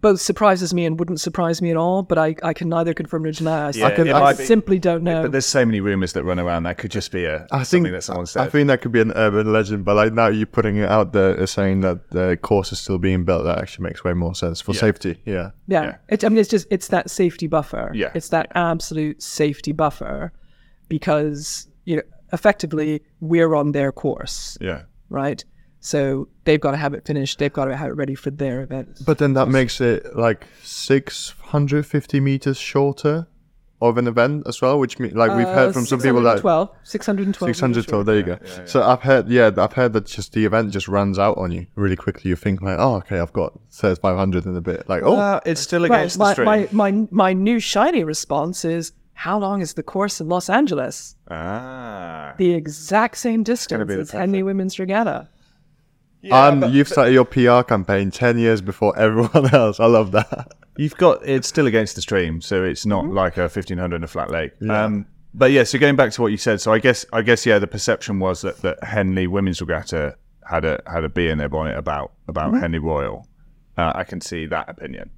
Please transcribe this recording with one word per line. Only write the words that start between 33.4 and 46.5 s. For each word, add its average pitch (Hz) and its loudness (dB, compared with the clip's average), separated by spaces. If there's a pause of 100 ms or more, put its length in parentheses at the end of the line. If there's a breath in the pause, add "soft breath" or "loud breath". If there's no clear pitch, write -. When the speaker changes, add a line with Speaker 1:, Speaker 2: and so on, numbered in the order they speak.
Speaker 3:
of 117 2
an 123 0
event 123 0
as - -6
well, 135 2
which 131 -2
me-, 120 -4
like, 110 2
we've 120 2
heard 131 4
Speaker 1:
Uh, - -4
Speaker 3:
from 127 -2
some 131 -2
people 123 4
that 117 4
Speaker 1:
six - -2
hundred - -
twelve. 175 2 (160)
Six - -8
hundred 196 -2
twelve 170 -4
Speaker 3:
Six 117 -2
hundred 120 0
twelve, 101 0
there 107 4
you 104 4
go. 87 -4
Speaker 2:
Yeah, 92 -16
yeah. 90 -16
Speaker 3:
So - 2
I've 123 4
heard, 127 4
yeah, 117 6
I've 98 2
heard 123 2
that 107 0
just - -12
the 110 2
event 107 0
just 98 -6
runs 98 0
out 101 2
on 90 -4
you 87 -6
really 98 0
quickly. - -6
You 87 2
think, 98 -2
like, 95 -4
"Oh, 120 2
okay, 92 -6
I've 85 -4
got - -4 (140)
thirty-five 92 0
hundred 95 0
and 92 -4
a 87 -6
bit." 85 -6
Like, 95 -2
"Oh." 175 4
Speaker 2:
Well, 202 0
it's 165 -4
still 170 -2
Speaker 1:
Well, 170 2
Speaker 2:
against 175 2
the 196 2
Speaker 1:
my, 202 4
Speaker 2:
stream. 226 2
Speaker 1:
my, 214 2